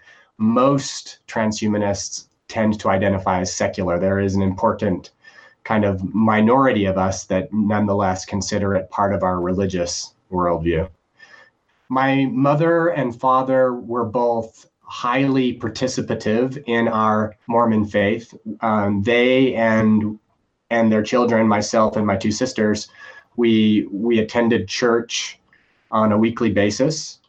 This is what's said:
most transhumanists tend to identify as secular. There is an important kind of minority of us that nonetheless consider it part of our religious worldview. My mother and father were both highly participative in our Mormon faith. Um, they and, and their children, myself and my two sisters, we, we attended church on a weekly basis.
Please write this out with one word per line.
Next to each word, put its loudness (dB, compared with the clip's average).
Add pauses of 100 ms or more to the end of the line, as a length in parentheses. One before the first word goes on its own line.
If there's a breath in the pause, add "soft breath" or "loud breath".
(380 soft breath)
most 0 (100)
transhumanists -4 (220)
tend 0
to -2
identify 0
as -4
secular. -2
There 0
is 0
an 2
important -2 (520 loud breath)
kind 0
of -2
minority 4
of 0
us -2
that -2
nonetheless 0
consider -2
it -4
part -2
of -2
our -2
religious -4 (160)
worldview. -2 (1000 loud breath)
My 0
mother 2
and -4
father 2
were -6
both -4 (120)
highly 0
participative -2
in 0
our 0 (100)
Mormon 2
faith. -2 (260)
Um, 0
they 4
and, 2 (500)
and 2
their 2
children, 2
myself 2
and 0
my 0
two -2
sisters, -2 (460 loud breath)
we, 4
we 0
attended 0
church -2 (500 soft breath)
on 2
a 2
weekly 0
basis. -2 (120)